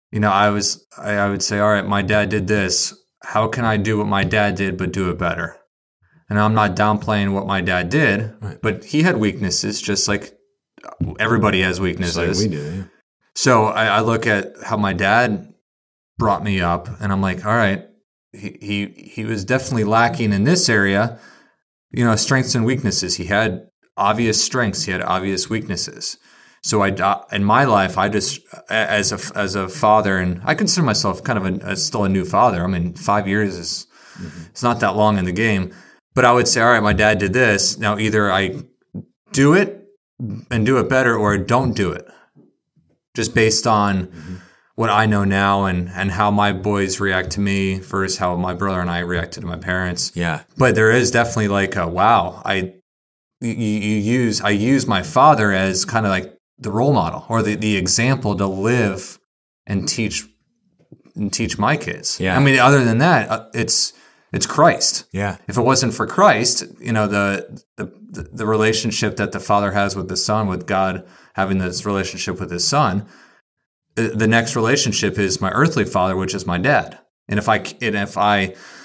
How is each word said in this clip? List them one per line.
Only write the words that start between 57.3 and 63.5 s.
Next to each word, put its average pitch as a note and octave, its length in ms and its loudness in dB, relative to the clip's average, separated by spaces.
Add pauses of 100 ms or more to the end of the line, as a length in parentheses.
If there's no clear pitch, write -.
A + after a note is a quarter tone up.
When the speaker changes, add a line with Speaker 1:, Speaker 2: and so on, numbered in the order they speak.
Speaker 1:
the, G#2 140 0
the G#2+ 200 -2
example A2+ 600 0
to G2 100 0
live G2 720 -2 (480)
and G2 220 -4
teach, - 380 -6 (880)
and G2+ 180 -4
teach - 260 -4
my G#2 180 2
kids. - 440 -8
Speaker 2:
Yeah. F#2 160 0
Speaker 1:
I C3 40 4
mean, C3+ 180 6
other C3 260 8
than A2+ 140 2
that, C3+ 320 4
uh, - 240 -4